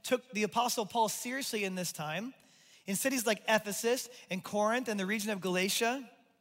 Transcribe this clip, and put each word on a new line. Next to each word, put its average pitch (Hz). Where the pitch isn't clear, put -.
took -
the 208
Apostle 233
Paul 220
seriously 247
in 185
this 180
time. 170
In 196
cities 254
like 220
Ephesus 220
and 185
Corinth 214
and 214
the 185
region 208
of 196
Galatia 208